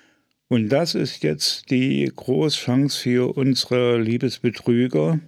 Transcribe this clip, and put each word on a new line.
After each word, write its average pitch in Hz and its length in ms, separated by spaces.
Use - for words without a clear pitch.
Und 113 200
das 147 240
ist - 300
jetzt - 480
die 135 440
Großchance 139 840
für 123 360
unsere 123 640
Liebesbetrüger, 123 1300